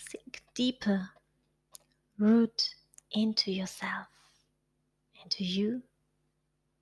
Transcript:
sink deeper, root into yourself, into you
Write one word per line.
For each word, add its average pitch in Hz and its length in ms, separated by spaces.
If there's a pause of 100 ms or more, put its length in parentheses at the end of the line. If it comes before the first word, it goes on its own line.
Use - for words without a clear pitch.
sink - 340 (120)
deeper, 214 560 (1080)
root 226 560 (380)
into 214 400
yourself, 190 540 (1160)
into 190 220
you 208 380 (1000)